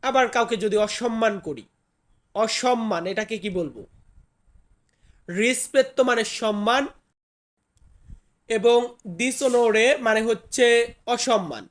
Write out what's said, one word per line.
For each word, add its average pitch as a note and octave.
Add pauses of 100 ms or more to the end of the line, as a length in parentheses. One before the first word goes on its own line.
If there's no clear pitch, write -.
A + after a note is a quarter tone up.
আবার C4
কাউকে A#3
যদি G#3 (100)
অসম্মান A3+ (120)
করি, C3 (800)
অসম্মান, A3+ (100)
এটাকে G#3+
কি G3+
বলবো? D#3 (1500)
রিসপেত্তো A#3+ (100)
মানে A#3 (180)
সম্মান A3 (1800)
এবং A#3 (400)
ডিসঅনোরে A#3+ (200)
মানে A3
হচ্ছে A#3 (480)
অসম্মান। F3+